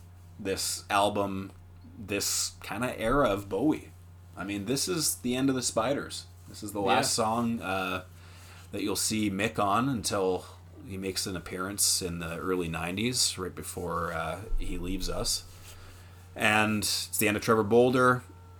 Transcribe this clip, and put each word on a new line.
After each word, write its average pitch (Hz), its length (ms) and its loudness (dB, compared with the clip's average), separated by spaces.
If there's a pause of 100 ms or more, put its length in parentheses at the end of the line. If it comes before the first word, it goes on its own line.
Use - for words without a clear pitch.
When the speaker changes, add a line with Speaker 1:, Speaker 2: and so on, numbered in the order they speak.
(380)
Speaker 1:
this - 520 -4
album, 101 600 2 (460)
this - 540 -2 (100)
kinda 117 380 -4
era 127 300 4
of 101 180 -2
Bowie. 120 440 0 (440)
I - 80 -8
mean, 101 220 -4
this 131 220 0
is 165 340 0
the 123 120 0
end 131 140 2
of 135 60 2
the 123 80 -2
Spiders. 117 640 -2 (240)
This - 120 -14
is 104 100 -8
the 104 100 -2
last 104 360 2
Speaker 2:
Yeah. 113 60 2
Speaker 1:
song, 117 380 0
uh, 92 400 -2 (720)
that 104 100 -4
you'll 101 120 0
see 107 360 0
Mick 101 280 0
on 104 300 2
until 98 560 0 (420)
he 95 120 -8
makes 95 280 -4
an 98 80 -4
appearance 92 680 -2
in 85 160 -4
the 82 180 -6
early 90 320 0
nineties, 95 680 -2
right 90 160 -6
before, 85 580 -4
uh, 82 280 -4 (180)
he - 180 -2
leaves - 320 -2
us. 92 360 -2 (920)
And 107 460 4
it's - 340 -2
the 110 100 4
end 104 120 2
of - 40 -6
Trevor 110 200 6
Bolder, 123 600 6 (380)